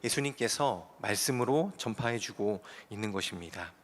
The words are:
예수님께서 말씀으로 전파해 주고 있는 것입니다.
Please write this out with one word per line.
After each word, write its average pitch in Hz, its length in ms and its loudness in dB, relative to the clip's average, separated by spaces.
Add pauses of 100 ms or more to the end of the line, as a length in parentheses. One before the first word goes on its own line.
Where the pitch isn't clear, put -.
예수님께서 123 960 0
말씀으로 127 760 2
전파해 117 400 -2
주고 104 460 -2 (260)
있는 104 220 -2
것입니다. 87 600 -6 (100)